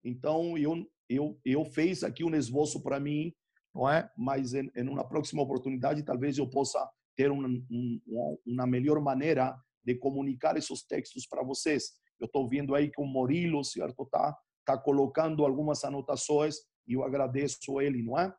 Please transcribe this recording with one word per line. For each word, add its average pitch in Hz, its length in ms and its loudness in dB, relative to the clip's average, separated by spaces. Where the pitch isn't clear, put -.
Então, 156 540 -2
eu, 160 280 0
eu, 147 380 -2
eu 139 180 2
fiz 170 400 0
aqui 165 220 -4
um 160 100 2
esboço 143 460 0
para 139 180 -2
mim, 147 340 -2
não 127 160 0
é? 151 300 2
Mas 131 380 -2
em, 139 200 -2
em 123 140 -2
uma 135 180 -4
próxima 147 360 -2
oportunidade, 135 580 -2
talvez 139 380 -2
eu 135 100 0
possa 135 400 0
ter 139 140 4
um, 127 400 -2
um, 120 320 -2
uma 127 180 -2
melhor 131 340 4
maneira 135 560 2
de 123 80 2
comunicar 135 640 0
esses - 260 -6
textos - 440 -6
para 139 160 -4
vocês. 139 480 -2
Eu - 80 -6
tô 135 200 0
vendo 139 260 0
aí 147 160 4
que - 100 -8
o 139 60 -2
Murilo, 143 580 0
certo, - 440 -6
tá, - 280 0
tá 135 100 4
colocando 147 680 4
algumas 147 380 2
anotações 143 720 0
e 120 60 -2
eu 131 100 0
agradeço 135 720 0
a 139 60 2
ele, 135 180 2
não 113 160 -2
é? 185 220 2